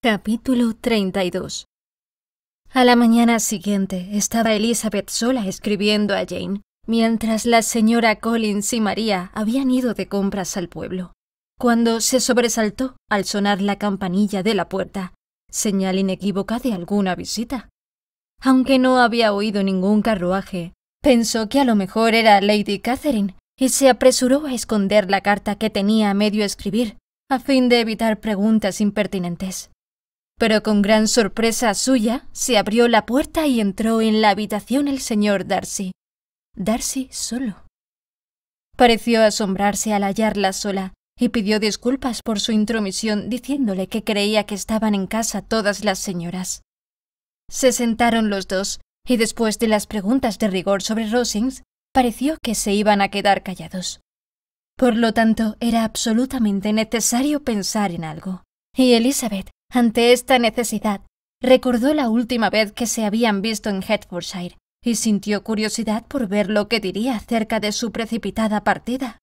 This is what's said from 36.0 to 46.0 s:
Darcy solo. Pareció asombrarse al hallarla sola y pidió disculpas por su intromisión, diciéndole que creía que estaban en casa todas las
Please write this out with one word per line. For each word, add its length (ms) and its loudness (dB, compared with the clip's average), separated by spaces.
Darcy 560 -4
solo. 500 -8
Pareció 460 4
asombrarse 720 0
al 100 0
hallarla 500 0
sola 400 -6
y 120 0
pidió 320 0
disculpas 600 -4
por 200 -4
su 100 -4
intromisión, 800 -2
diciéndole 560 -2
que 160 -6
creía 400 0
que 140 -8
estaban 400 -2
en 100 -4
casa 340 -4
todas 440 -4
las 160 -2